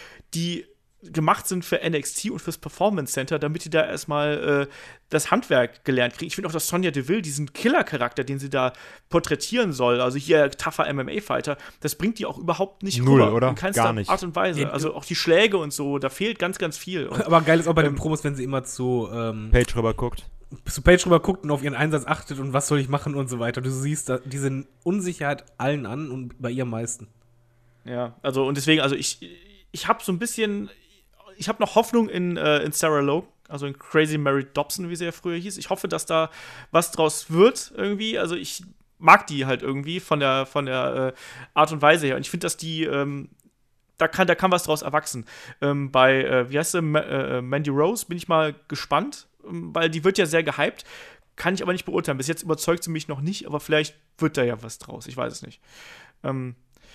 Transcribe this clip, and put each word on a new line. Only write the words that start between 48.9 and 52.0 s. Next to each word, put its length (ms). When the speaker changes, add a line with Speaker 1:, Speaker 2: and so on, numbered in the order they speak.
Speaker 1:
ähm, 300
weil 160
die 140
wird 140
ja 80
sehr 180
gehypt, 400
kann 200
ich 80
aber 100
nicht 120
beurteilen. 320